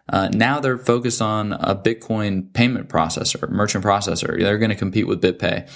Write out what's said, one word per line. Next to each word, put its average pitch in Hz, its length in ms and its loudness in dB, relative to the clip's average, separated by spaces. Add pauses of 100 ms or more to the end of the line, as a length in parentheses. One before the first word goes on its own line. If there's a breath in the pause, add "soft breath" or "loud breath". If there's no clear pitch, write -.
Uh, 95 260 0
now 120 240 2
they're 131 180 0
focused 120 460 0
on 107 300 -2
a - 220 -2
Bitcoin 104 800 -2
payment 120 360 2
processor, - 600 -2
merchant 101 360 -2
processor. 98 560 0
They're 101 180 4
gonna 107 160 2
compete 95 320 0
with 87 160 0
BitPay. - 540 0